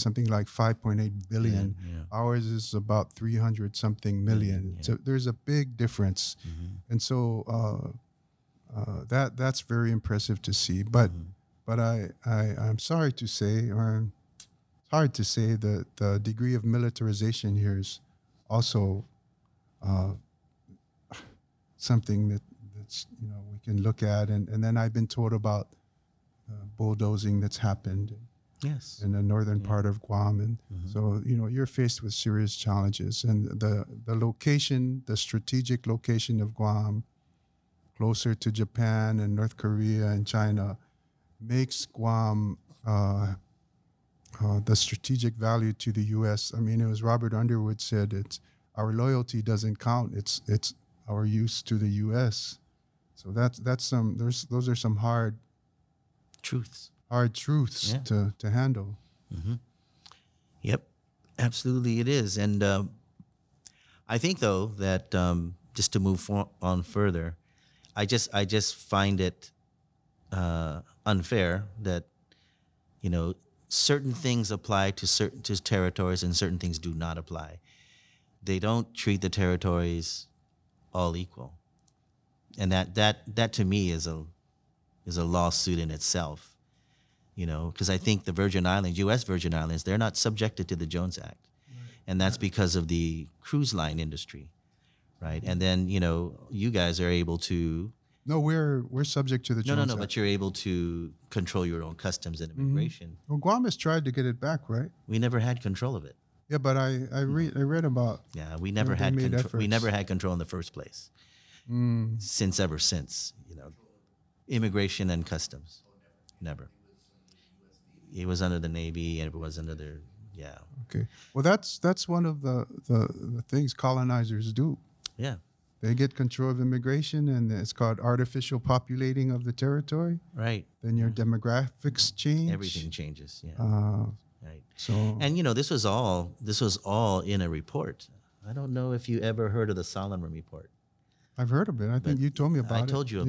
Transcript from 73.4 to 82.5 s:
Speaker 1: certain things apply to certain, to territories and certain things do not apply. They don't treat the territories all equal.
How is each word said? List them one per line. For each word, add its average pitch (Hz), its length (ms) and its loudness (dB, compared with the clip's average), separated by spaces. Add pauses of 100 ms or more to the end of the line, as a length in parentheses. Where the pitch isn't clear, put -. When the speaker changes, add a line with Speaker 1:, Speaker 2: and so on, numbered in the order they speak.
Speaker 1:
certain 139 440 2
things 120 380 0
apply 98 400 2
to 95 160 -6
certain, - 360 0
to 98 200 -2
territories 90 600 0
and 90 120 0
certain 87 240 0
things 85 200 -4
do 82 140 -8
not 82 240 -6
apply. 80 420 -12 (840)
They 95 160 0
don't 113 360 0
treat 101 260 2
the 95 80 0
territories 87 1000 0 (640)
all 87 240 0
equal. 82 380 -12 (1040)